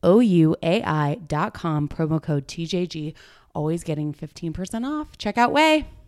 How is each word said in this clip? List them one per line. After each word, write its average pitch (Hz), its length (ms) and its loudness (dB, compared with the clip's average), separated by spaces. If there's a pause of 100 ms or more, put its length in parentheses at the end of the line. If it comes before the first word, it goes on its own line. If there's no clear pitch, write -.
O 185 160 6
U 170 420 4
A 185 220 0
I 151 320 0 (100)
dot 151 280 -4
com, 151 340 -2
promo 160 340 -2
code 143 240 -4
T 170 200 -10
J 180 200 -2
G. 156 300 -10 (400)
Always 165 300 -4
getting 151 260 -4
fifteen 160 400 -10
percent 190 340 -8
off. 302 320 -8
Check 208 200 -4
out 240 160 4
Ouai. 311 320 6 (220)